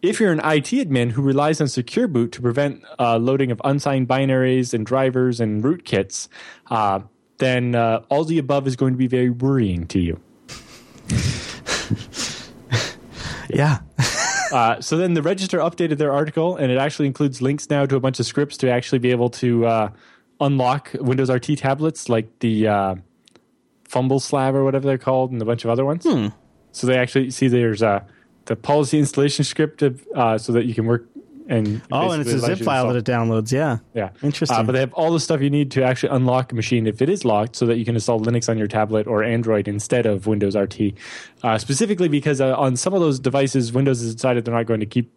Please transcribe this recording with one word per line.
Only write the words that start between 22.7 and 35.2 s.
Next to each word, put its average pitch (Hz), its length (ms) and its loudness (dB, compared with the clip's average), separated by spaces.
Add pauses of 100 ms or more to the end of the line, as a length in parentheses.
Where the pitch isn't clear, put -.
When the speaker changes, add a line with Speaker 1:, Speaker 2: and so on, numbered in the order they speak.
Speaker 1:
Fumble 131 340 0
Slab 135 380 0
or 139 80 2
whatever 135 240 0
they're 135 100 0
called, 131 320 0
and 123 100 -6
a 110 40 -4
bunch 117 200 -2
of 117 60 0
other 123 140 2
ones. 156 200 -2
Speaker 2:
Hmm. 143 240 0 (440)
Speaker 1:
So - 160 -4
they 127 100 4
actually 127 320 0
see 131 160 0
there's, 120 340 2
uh, 104 200 2 (460)
the 113 100 -2
policy 147 420 2
installation 143 460 2
script, - 380 -2
of, 135 220 0 (120)
uh, 113 200 2
so 110 180 -4
that 117 120 4
you 117 80 -4
can 113 120 -2
work 117 200 0 (420)
and 110 420 0
Speaker 2:
Oh, 170 220 0
and 156 100 -2
it's 120 80 -2
a 117 40 2
Speaker 1:
basically 113 40 0
allows - 40 0
Speaker 2:
zip 120 80 0
Speaker 1:
you 185 80 0
to - 60 -6
Speaker 2:
file 135 200 2
Speaker 1:
install 131 100 2
Speaker 2:
that 120 140 -2
it 127 40 0
downloads. 113 400 0
Yeah. 135 260 0 (140)
Speaker 1:
Yeah. 98 180 -4 (120)
Speaker 2:
Interesting. 143 340 0
Speaker 1:
Uh, 113 60 2
but 113 80 0
they 127 80 2
have 131 160 0
all 165 180 2
the 165 60 2
stuff 156 220 0